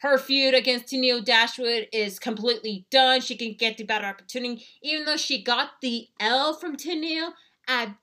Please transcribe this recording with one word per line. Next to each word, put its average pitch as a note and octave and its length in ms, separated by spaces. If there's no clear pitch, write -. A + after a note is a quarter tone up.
her C#4 160
feud C4+ 360
against B3 340
Tennille B3 380
Dashwood A#3 680
is G#3 280
completely G#3+ 720
done. C4 280
She B3+ 160
can A3+ 200
get A3 220
the A3+ 60
better G#3 220
opportunity, A#3+ 600
even D4+ 240
though D4+ 120
she C4+ 240
got A#3+ 400
the A#3 280
L C4 340
from D#4 240
Tennille D#4+ 560
at A#3 360